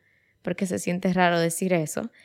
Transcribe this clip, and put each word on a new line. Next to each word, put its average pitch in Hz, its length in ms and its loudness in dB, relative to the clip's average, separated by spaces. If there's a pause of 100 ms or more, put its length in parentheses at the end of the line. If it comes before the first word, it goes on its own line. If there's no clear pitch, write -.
(420)
porque 180 240 -4
se 190 140 -4
siente 180 320 -2
raro 175 260 4
decir 170 340 0
eso, 160 380 -2 (140)